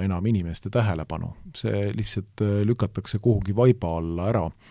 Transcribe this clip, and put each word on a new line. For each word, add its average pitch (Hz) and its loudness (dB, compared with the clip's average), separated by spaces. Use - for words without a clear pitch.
enam 95 0
inimeste 95 0
tähelepanu. 85 -2
See 101 -2
lihtsalt, 104 -4
äh, 101 2
lükatakse 107 -2
kuhugi 101 2
vaiba 117 4
alla 85 -2
ära. 113 2